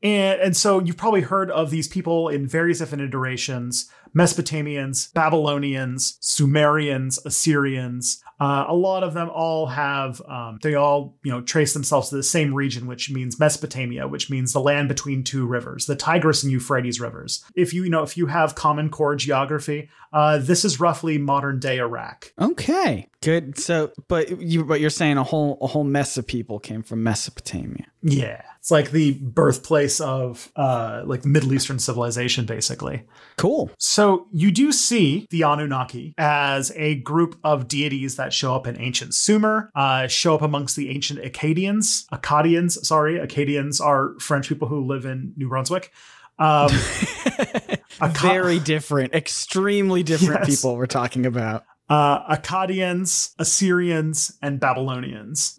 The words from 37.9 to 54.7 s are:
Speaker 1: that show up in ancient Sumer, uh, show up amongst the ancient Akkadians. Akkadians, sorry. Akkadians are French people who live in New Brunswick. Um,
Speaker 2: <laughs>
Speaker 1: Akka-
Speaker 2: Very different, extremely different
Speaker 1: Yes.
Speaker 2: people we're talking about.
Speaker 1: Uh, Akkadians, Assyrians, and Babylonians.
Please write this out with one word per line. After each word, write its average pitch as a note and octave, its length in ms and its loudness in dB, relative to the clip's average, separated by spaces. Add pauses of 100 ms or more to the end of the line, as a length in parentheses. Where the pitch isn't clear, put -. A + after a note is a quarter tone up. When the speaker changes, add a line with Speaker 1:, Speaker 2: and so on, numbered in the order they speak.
Speaker 1:
that C3+ 180 -6
show C3 220 0
up C3 100 -4
in A#2+ 160 -8
ancient B2 320 -4
Sumer, G#3+ 640 2
uh, C3 320 2
show D#3+ 260 2
up D3 80 2
amongst D3 340 -2
the C#3 140 -6
ancient C#3+ 300 -6
Akkadians. F#3 920 -2
Akkadians, E3+ 640 2 (120)
sorry. D#3 360 2
Akkadians C#3+ 600 -2
are C#3+ 400 2
French C#3 300 -2
people D3 180 -2
who C#3+ 160 -2
live C3 220 -4
in C3 320 -8
New C#3 120 -4
Brunswick. C3 420 -2 (480)
Um, D3+ 320 6
Speaker 2:
<laughs> - 1300 -4
Speaker 1:
Akka- D#3 260 2
Speaker 2:
Very F3+ 320 4
different, D3 540 0
extremely F#3+ 920 0
different D#3+ 440 4
Speaker 1:
Yes. C#3 140 4
Speaker 2:
people B2+ 140 0
we're B2 120 -2
talking B2 380 0
about. A2+ 380 -2 (240)
Speaker 1:
Uh, D3 480 4
Akkadians, F#3 1000 -2
Assyrians, E3+ 1040 0
and C#3 180 -2
Babylonians. C3 1000 -2